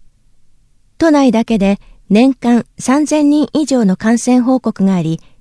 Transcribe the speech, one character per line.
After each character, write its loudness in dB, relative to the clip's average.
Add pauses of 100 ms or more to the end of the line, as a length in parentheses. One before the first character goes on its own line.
(960)
都 2
内 2
だ 0
け -2
で 0 (300)
年 2
間 -2 (140)
三 0
千 0
人 0
以 -2
上 0
の 0
感 0
染 0
報 0
告 -4
が 0
あ -2
り、 -4 (220)